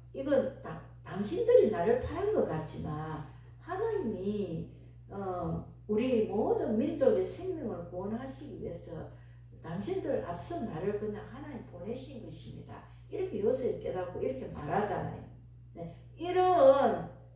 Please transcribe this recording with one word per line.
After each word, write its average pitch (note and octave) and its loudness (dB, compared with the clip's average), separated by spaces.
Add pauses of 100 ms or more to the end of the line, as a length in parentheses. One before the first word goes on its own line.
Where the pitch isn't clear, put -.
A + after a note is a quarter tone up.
(120)
이건 C4+ 2
다, - -10 (220)
당신들이 G4 6
나를 A#3+ 2
팔은 F4+ -2
것 G#3 4
같지만 D#3 -6 (320)
하나님이, G#3+ -2 (380)
어, F3+ -4 (220)
우리 A3+ 4
모든 A#3+ 2
민족의 C4+ 4
생명을 C4+ -6
구원하시기 G#3+ -6
위해서 - -8 (680)
당신들 B3+ -2
앞서 C#4+ -6
나를 G3 -2
그냥 G#3 -4
하나님 C#4+ -10
보내신 A3+ -10
것입니다." - -14 (260)
이렇게 - -4
요셉이 B4+ 2
깨닫고 - -4
이렇게 - -2
말하잖아요. E3+ -2 (520)
네, E3 -12 (220)
이런 D4+ 6 (240)